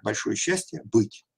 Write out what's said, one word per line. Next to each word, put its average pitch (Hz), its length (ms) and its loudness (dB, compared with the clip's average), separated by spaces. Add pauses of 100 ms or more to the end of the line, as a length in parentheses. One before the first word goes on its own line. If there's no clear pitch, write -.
большое 110 320 -2
счастье 175 480 -2
быть. 107 420 0 (120)